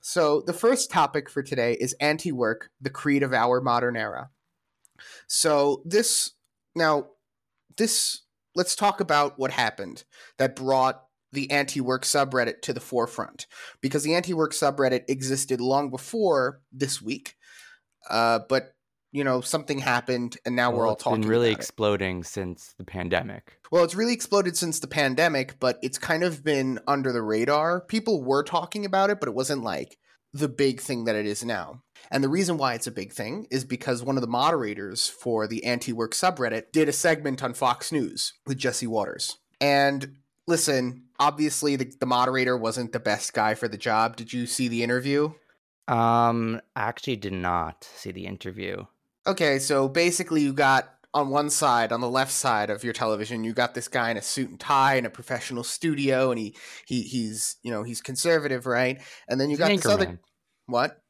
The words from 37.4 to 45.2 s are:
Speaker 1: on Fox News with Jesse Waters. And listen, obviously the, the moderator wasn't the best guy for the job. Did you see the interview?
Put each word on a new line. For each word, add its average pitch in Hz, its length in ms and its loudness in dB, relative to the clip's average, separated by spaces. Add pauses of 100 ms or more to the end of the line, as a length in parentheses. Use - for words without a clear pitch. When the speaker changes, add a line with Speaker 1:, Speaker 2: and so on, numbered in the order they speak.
Speaker 1:
on 123 120 -4
Fox - 360 0
News 139 420 -4 (120)
with 135 140 -4
Jesse 123 260 -2
Waters. - 540 -4 (200)
And 139 580 2 (280)
listen, 135 600 0 (140)
obviously 147 580 2
the, 131 220 -4
the 131 60 0
moderator 127 500 2
wasn't 113 360 -4
the 120 80 -4
best 104 340 -2
guy 107 220 2
for 117 120 -4
the 104 100 -6
job. 113 400 0
Did 113 160 -12
you 123 120 -4
see 123 220 -2
the 117 160 -2
interview? 139 480 0 (560)